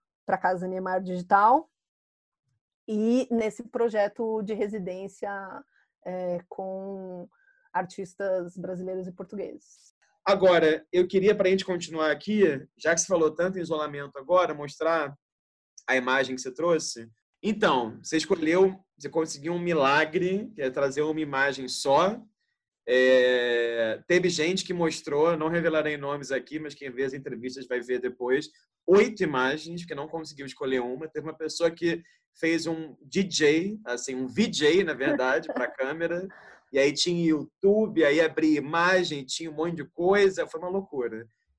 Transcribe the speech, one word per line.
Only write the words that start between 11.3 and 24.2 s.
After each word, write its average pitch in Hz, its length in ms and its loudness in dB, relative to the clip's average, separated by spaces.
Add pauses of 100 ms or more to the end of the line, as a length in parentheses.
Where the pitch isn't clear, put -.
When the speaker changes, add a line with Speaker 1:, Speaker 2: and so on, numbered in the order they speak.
Speaker 2:
pra 196 140 2
gente 190 160 2
continuar 160 480 -2
aqui, 202 320 2 (320)
já 160 180 2
que 165 60 -2
você - 60 -2
falou 165 280 2
tanto 185 240 -2
em 175 40 -6
isolamento 147 540 -6
agora, 165 380 2
mostrar 147 640 -4 (680)
a 127 100 2
imagem 127 400 0
que 127 40 -8
você 127 120 -10
trouxe. 156 580 -2 (320)
Então, 156 580 0
você - 180 -4
escolheu, 180 600 2 (180)
você 147 120 -12
conseguiu 160 440 -6
um 175 60 -4
milagre, 170 960 0
que 147 80 -8
é 131 80 0
trazer 139 320 0
uma 156 180 -2
imagem 139 460 -2
só. 165 540 2 (640)
É... 123 1200 4
teve 180 220 2